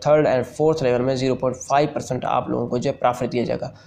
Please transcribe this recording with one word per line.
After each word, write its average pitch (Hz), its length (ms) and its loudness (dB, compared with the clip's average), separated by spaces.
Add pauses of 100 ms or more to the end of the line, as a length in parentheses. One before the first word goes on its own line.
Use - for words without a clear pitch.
third 151 200 6
and 127 160 2
fourth 156 400 0
level 123 180 2
में 131 140 0
ज़ीरो 127 200 0
पॉइंट 127 220 -2
फ़ाइव 143 300 2
परसेंट 127 380 -6
आप - 240 -2
लोगों 123 180 -4
को 123 120 -2
जो 135 120 0
है 135 60 -8
profit 123 320 -2
दिया 120 140 -2
जाएगा। 123 300 -6 (140)